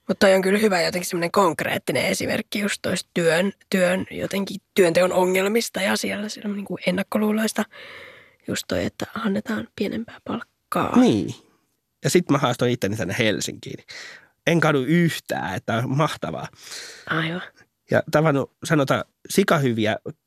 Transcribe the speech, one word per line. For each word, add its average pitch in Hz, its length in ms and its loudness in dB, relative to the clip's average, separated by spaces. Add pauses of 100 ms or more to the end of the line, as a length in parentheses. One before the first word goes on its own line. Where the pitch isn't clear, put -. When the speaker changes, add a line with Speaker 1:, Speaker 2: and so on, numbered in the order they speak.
Speaker 1:
Mut - 120 -2
toi 190 140 8
on 190 80 4
kyllä 190 180 2
hyvä 196 220 2
jotenkin 170 280 -2
semmonen 170 220 -2
konkreettinen 135 720 0
esimerkki - 540 -4
just 202 220 -2
toista - 320 -4
työn, 175 380 2 (180)
työn 185 420 2
jotenkin 196 460 -6 (180)
työnteon 175 380 4
ongelmista 190 680 0
ja 208 160 0
siellä, 202 320 -6
siellä 208 260 -8
niinku 190 220 -8 (100)
ennakkoluuloista. 214 760 0 (840)
Just - 200 -6
toi, - 180 -2
että - 200 -8 (200)
annetaan 214 500 -4
pienempää 220 420 -6 (100)
palkkaa. - 720 -2
Speaker 2:
Niin. 117 360 4 (680)
Ja 156 60 0
sit 180 200 2
mä 143 80 4
haastoin 123 340 0
itteni 104 240 -2
tänne 110 240 -4
Helsinkiin. - 640 -2 (640)
En 165 120 4
kadu 151 220 4
yhtään, 131 720 0
että - 220 -4
on 127 200 -2
mahtavaa. 82 500 -4 (600)
Speaker 1:
Aivan. 160 320 -4 (500)
Speaker 2:
Ja 110 200 2
tavannut, 147 400 2 (120)
sanotaan, 139 400 0 (260)
sikahyviä 127 680 2 (320)